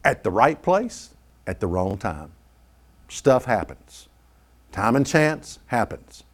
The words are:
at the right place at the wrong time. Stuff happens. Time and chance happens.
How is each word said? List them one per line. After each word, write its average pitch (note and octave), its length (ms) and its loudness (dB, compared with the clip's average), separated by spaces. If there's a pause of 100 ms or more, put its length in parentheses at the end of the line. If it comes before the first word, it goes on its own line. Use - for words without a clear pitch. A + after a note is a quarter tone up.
at C#3 200 0
the F#2+ 80 0
right C3 280 2
place G3+ 520 -2 (340)
at - 140 -8
the G2 80 -2
wrong F#2 300 -2
time. D#2 340 -8 (760)
Stuff B2+ 360 2
happens. - 640 -6 (640)
Time G#2+ 240 0
and C#3 100 2
chance D3+ 640 0
happens. - 560 -6 (100)